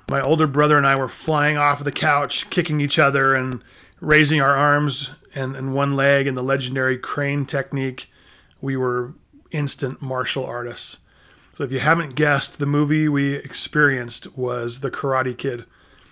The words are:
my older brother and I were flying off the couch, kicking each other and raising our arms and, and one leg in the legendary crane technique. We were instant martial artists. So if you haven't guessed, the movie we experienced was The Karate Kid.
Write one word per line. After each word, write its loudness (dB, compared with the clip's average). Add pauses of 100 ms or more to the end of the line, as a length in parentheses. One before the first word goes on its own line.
my 0
older 2
brother 4
and 4
I 4
were -2
flying 0
off 2
the -4
couch, -2
kicking 0
each 0
other 4
and -2 (380)
raising 4
our 4
arms 2 (240)
and, -6
and -6
one 2
leg 4
in -2
the -4
legendary 0
crane -2
technique. -6 (480)
We -4
were -2 (380)
instant -4
martial -4
artists. -10 (580)
So -6
if -4
you -2
haven't 0
guessed, 0
the -2
movie 2
we 0
experienced -2
was -4
The -2
Karate -2
Kid. -6 (480)